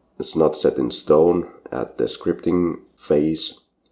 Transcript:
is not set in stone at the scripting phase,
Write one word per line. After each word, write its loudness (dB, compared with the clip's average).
is -8
not 2
set 2
in -2
stone 2
at -8
the 0
scripting -2
phase, 0